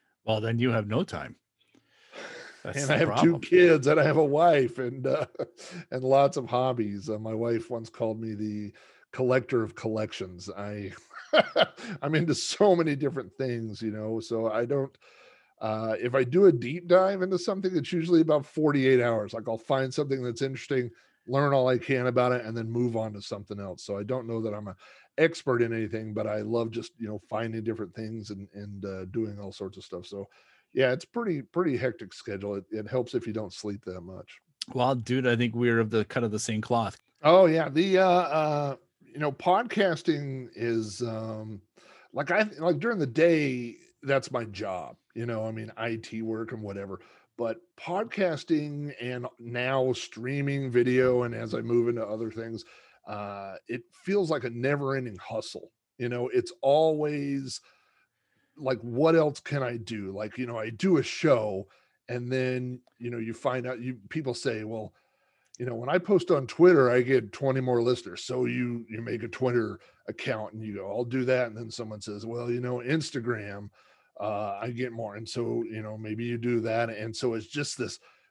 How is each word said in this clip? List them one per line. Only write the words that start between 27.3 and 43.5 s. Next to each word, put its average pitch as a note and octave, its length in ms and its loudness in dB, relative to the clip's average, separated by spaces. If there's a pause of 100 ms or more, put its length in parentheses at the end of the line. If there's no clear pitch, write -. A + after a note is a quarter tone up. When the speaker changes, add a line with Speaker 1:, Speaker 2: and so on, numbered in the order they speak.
Speaker 2:
different A2 320 -6
things A2 340 -10
and, G2 240 -10
and, G2+ 320 -12
uh, F#2+ 200 -8
doing G2+ 340 -6
all G2 120 -12
sorts G2 260 -10
of A#2 60 -16
stuff. F2 220 -12
So G2 240 -12 (440)
yeah, C3 180 4
it's C3 140 -4
pretty, G3 360 -4
pretty D3+ 360 -2
hectic A2+ 360 -6
schedule. G2+ 420 -8
It, G2 160 -8
it G#2+ 160 -8
helps B2+ 280 -4
if A#2 100 -4
you A2 80 -4
don't G#2 200 -8
sleep G2+ 320 -10
that F#2 160 -10
much. F#2 380 -18 (340)
Speaker 1:
Well, B2+ 200 2
dude, B2+ 340 0
I A#2+ 80 4
think A#2 200 0
we're A#2 240 4
of A2 100 2
the G#2+ 160 2
cut - 180 -2
of A2 80 -2
the G#2+ 80 -4
same A2 220 -2
cloth. A2+ 360 0 (260)
Speaker 2:
Oh F3 240 10
yeah. D#3 220 2
The, F3+ 300 4
uh, F#3+ 80 6
uh, D3+ 680 2 (360)
you C3 60 -14
know, D3 140 0
podcasting D#3 1200 0
is, A2 480 -2
um, A2 580 -8 (540)
like, C#3 160 -4
I, G3 140 4 (160)
like, E3 180 2
during G#3+ 220 -2
the C#3+ 80 0
day, C3 680 2 (260)